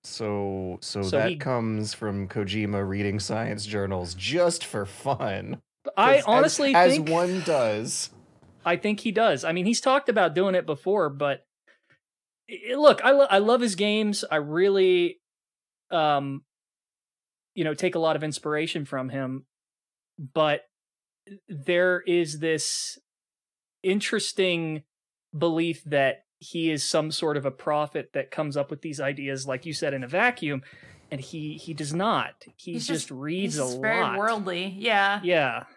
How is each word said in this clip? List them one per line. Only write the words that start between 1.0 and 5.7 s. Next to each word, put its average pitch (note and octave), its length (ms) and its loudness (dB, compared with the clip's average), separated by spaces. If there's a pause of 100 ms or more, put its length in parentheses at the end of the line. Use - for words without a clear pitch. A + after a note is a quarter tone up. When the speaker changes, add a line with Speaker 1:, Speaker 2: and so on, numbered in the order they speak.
Speaker 2:
So F#2+ 160 0
Speaker 1:
that A2 120 2
Speaker 2:
he D3+ 60 -6
Speaker 1:
comes A2+ 580 -2
from G2 340 -4
Kojima G2+ 580 -2
reading G2+ 340 -2
science G#2+ 460 -4
journals F#2+ 480 -4
just E3 500 0
for G2+ 220 -6
fun. G2+ 760 -4 (360)